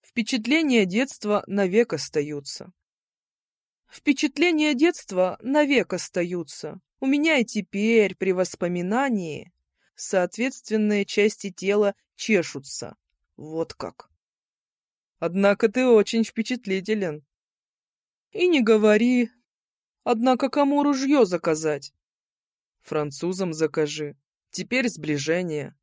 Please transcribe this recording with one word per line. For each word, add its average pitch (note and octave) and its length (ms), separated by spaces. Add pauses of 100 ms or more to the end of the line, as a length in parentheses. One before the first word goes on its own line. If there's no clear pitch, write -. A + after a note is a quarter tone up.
Впечатления A#3+ 840
детства G#3 640
навек G3+ 460
остаются. D3 760 (1160)
Впечатления D4+ 840
детства G3 680
навек C4+ 520
остаются. F3 880 (200)
У C4+ 60
меня D4 320
и A3+ 80
теперь G#3 720
при F#3+ 160
воспоминании F3+ 1200 (440)
соответственные G#3 1080
части G#3 460
тела G3+ 440 (200)
чешутся. - 800 (400)
Вот D#3+ 380
как. - 360 (1120)
Однако G3 480
ты B3+ 180
очень A3+ 380
впечатлителен. G3 1000 (1040)
И F4+ 160
не D#4 140
говори. A3 680 (720)
Однако B3 460
кому C#4+ 340
ружьё C#4 420
заказать? D#3+ 680 (880)
Французам E3 720
закажи. D3+ 640 (320)
Теперь B3 400
сближение. D3+ 920